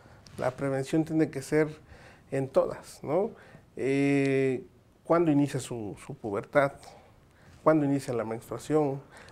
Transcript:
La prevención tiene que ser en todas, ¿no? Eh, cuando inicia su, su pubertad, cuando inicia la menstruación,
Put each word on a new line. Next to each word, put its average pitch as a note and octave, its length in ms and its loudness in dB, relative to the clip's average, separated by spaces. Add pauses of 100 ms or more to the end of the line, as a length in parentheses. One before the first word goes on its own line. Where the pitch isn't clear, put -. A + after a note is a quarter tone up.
(380)
La B2 140 -2
prevención C3+ 520 -2
tiene D#3 260 0
que C3+ 120 -8
ser D3+ 260 0 (640)
en C#3 180 -2
todas, - 540 -2
¿no? F#3+ 300 -2 (440)
Eh, C3+ 880 0 (400)
cuando E3 260 4
inicia C#3+ 300 2
su, A2 340 -8 (120)
su - 80 -12
pubertad, A#2 580 0 (880)
cuando D#3 220 6
inicia C#3 300 -2
la A2+ 100 -2
menstruación, C3+ 800 -2 (300)